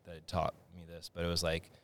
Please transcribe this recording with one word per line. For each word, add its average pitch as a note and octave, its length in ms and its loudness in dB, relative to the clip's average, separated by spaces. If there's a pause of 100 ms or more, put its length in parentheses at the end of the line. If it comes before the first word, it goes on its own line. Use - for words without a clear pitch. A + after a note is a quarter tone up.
that E2+ 100 -12
had D#2+ 120 -16
taught E2 260 2 (220)
me F2 120 -14
this, E2 260 -12
but E2+ 100 0
it E2+ 40 4
was E2+ 160 2
like, E2 260 2 (140)